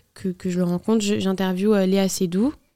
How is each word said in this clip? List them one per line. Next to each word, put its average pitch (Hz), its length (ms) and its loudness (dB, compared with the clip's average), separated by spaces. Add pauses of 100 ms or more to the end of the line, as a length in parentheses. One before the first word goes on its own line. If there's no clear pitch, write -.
(140)
que, - 160 -8
que 185 200 -6
je 175 80 -2
le 180 80 0
rencontre, 202 380 0
je, 208 160 0
j'interviewe, 190 540 0
euh, 196 120 2
Léa 190 240 2
Seydoux. 190 440 -2 (220)